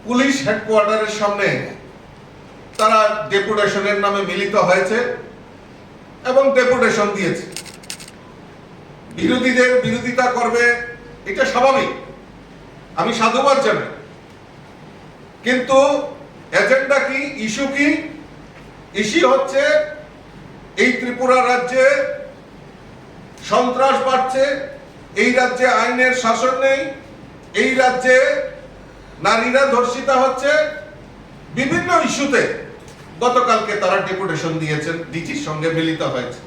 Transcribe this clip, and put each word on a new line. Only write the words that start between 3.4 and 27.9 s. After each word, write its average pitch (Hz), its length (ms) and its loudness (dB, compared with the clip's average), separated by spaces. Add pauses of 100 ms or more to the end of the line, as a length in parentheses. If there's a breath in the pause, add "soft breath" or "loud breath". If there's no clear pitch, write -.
নামে 202 220 0
মিলিত 196 320 -4
হয়েছে 185 440 2 (1300)
এবং 269 300 4
ডেপুটেশন 233 600 2
দিয়েছে। 170 260 -4 (1700)
বিরোধীদের 247 680 2
বিরোধিতা 247 440 -2
করবে, 240 380 0 (600)
এটা 202 180 -2
স্বাভাবিক, 269 440 2 (1080)
আমি 208 180 0
সাধুবাদ 240 500 2
জানাই। - 260 -2 (1500)
কিন্তু 269 680 2 (440)
এজেন্ডা 269 460 2
কি, 269 460 -4
ইস্যু 269 220 -4
কি? 285 220 0 (1040)
ইস্যু 220 340 2
হচ্ছে - 340 2 (1120)
এই 247 160 2
ত্রিপুরা 247 560 0
রাজ্যে 254 360 0 (1600)
সন্ত্রাস 247 480 2 (100)
বাড়ছে, 262 680 0 (400)
এই 240 160 2
রাজ্যে 247 340 2
আইনের 247 480 2
শাসন 254 460 0
নেই, 269 300 0 (640)
এই 254 200 0
রাজ্যে 254 420 4 (1040)